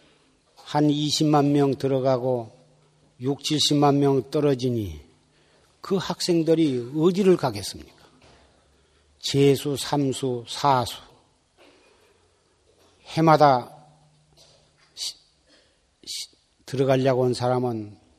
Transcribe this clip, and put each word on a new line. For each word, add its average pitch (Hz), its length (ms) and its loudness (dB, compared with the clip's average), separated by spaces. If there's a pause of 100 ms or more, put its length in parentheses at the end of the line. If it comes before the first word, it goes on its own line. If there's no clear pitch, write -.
(560)
한 151 340 0
이십만 147 640 0
명 139 240 2
들어가고 127 840 -2 (640)
육칠십만 143 800 0
명 139 320 0
떨어지니 120 720 -2 (800)
그 196 160 -4
학생들이 156 1000 -2
어디를 180 400 2
가겠습니까? 104 580 -6 (1300)
재수, 139 560 2
삼수, 131 720 -4
사수. 131 540 0 (2000)
해마다 151 680 4 (1160)
시-, - 220 -12 (880)
시-, - 240 -14 (380)
들어가려고 131 560 0
온 127 100 0
사람은 120 640 -4 (220)